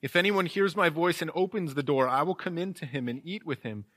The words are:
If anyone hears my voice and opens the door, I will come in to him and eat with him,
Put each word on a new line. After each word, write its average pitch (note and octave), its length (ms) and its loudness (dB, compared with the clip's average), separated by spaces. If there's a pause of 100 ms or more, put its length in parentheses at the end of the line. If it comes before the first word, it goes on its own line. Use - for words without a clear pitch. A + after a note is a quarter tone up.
If C#3 140 -4
anyone F#3+ 300 4
hears G3 300 0
my F#3 140 4
voice E3 320 2
and D#3+ 120 -4
opens F#3 400 -2
the C#3+ 80 -2
door, C3+ 260 4
I C3 140 2
will F3+ 140 0
come F3 240 -6
in F#3 160 -4
to - 100 -12
him B2 240 -6
and C3 160 -8
eat F#3+ 180 -8
with C#3 200 -6
him, G#2 220 -8 (120)